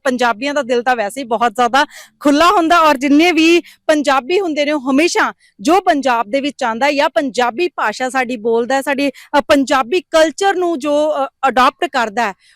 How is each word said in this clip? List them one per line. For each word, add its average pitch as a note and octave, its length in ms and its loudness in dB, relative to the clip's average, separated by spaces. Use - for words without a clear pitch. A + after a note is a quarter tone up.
ਪੰਜਾਬੀਆਂ B3+ 500 -2
ਦਾ C#4+ 80 -2
ਦਿਲ A#3+ 220 -2
ਤਾਂ B3+ 120 0
ਵੈਸੇ A3 260 -6
ਹੀ C4+ 40 -8
ਬਹੁਤ A3+ 300 -2
ਜ਼ਿਆਦਾ B3 300 2
ਖੁੱਲ੍ਹਾ D4+ 320 4
ਹੁੰਦਾ E4+ 280 2
ਔਰ D4+ 180 4
ਜਿੰਨੇ D4 340 4
ਵੀ E4 300 4
ਪੰਜਾਬੀ D4 520 0
ਹੁੰਦੇ D4+ 260 -2
ਨੇ D4 60 -2
ਉਹ C#4 200 -2
ਹਮੇਸ਼ਾ C#4+ 420 0
ਜੋ D#4 180 2
ਪੰਜਾਬ C4 500 0
ਦੇ C4 120 -2
ਵਿੱਚ - 220 -6
ਆਉਂਦਾ A#3 220 -2
ਹੈ D4 60 2
ਜਾਂ D4 180 0
ਪੰਜਾਬੀ B3 580 -2
ਭਾਸ਼ਾ B3+ 420 -4
ਸਾਡੀ B3+ 260 -4
ਬੋਲਦਾ A#3 400 -2
ਹੈ, C4+ 60 0
ਸਾਡੇ, C#4 300 -2
ਅ, C#4 40 4
ਪੰਜਾਬੀ C#4 600 0
ਕਲਚਰ E4 540 0
ਨੂੰ E4+ 240 -2
ਜੋ, D4 320 0
ਅ, C#4 160 -2
ਅਡਾਪਟ B3+ 380 0
ਕਰਦਾ A3+ 420 -4
ਹੈ, F#3+ 60 -6